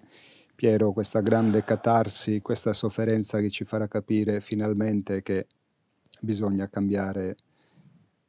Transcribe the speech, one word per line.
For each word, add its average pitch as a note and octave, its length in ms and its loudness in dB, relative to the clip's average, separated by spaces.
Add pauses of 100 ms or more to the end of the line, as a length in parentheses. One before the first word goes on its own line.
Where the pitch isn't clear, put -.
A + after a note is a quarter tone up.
(560)
Piero, G#2+ 380 4
questa A2 260 0
grande A2 440 4
catarsi, A2 760 0
questa A2+ 340 -2
sofferenza A2 680 0
che G#2 80 0
ci F#2+ 160 -8
farà G#2+ 220 -4
capire G#2 520 0
finalmente G#2 840 -2
che F#2+ 240 -2 (760)
bisogna G2+ 480 -2
cambiare G2 680 -2 (920)